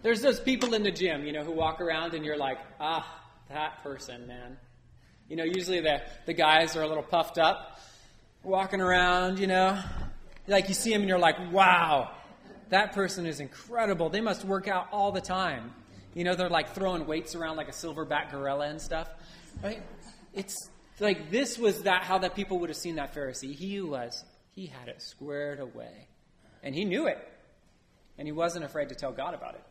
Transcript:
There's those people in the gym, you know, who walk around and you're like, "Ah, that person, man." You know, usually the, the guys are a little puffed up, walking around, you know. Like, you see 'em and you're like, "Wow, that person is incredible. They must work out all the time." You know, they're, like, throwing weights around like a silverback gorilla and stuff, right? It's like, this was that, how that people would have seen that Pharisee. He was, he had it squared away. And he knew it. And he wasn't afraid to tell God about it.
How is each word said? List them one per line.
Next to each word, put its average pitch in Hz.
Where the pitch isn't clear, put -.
There's 220
those 262
people 247
in 214
the 196
gym, 160
you 147
know, 151
who 165
walk 160
around 165
and 156
you're 151
like, 135
"Ah, 156
that 151
person, 123
man." 123
You 160
know, 165
usually 180
the, 151
the 165
guys 160
are 160
a 156
little 156
puffed 165
up, -
walking 190
around, 180
you 196
know. 190
Like, 196
you 190
see 226
'em 208
and 196
you're 185
like, 170
"Wow, 170
that 202
person 185
is 151
incredible. 190
They 196
must 208
work 190
out 185
all 202
the 196
time." 151
You 170
know, 180
they're, 180
like, 160
throwing 185
weights 160
around 160
like 147
a -
silverback 151
gorilla 139
and 156
stuff, 165
right? 220
It's -
like, 175
this 247
was 208
that, 185
how 185
that 180
people 196
would 170
have 151
seen 165
that 139
Pharisee. 135
He 196
was, 131
he 190
had 127
it 123
squared 143
away. 117
And 139
he 185
knew 214
it. 156
And 143
he 151
wasn't 165
afraid 143
to 131
tell 135
God 131
about -
it. -